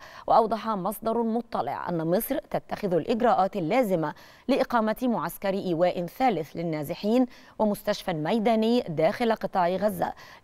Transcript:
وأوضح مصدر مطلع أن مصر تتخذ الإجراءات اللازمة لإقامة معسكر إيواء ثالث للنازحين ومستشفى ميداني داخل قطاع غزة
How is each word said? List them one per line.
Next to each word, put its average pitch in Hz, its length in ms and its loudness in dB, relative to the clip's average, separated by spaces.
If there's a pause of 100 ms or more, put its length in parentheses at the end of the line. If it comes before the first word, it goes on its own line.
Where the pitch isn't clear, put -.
(280)
وأوضح 175 400 4
مصدر 220 560 -2
مطلع 208 680 -4
أن 160 180 -2
مصر 226 300 0
تتخذ - 560 -4
الإجراءات 214 640 2
اللازمة 180 580 0 (340)
لإقامة 240 560 0
معسكر 196 500 -2
إيواء 180 520 0
ثالث 170 500 -2
للنازحين 170 720 0 (340)
ومستشفى 208 540 -2
ميداني 220 680 2
داخل 202 540 0
قطاع 185 340 0
غزة 185 440 -2 (300)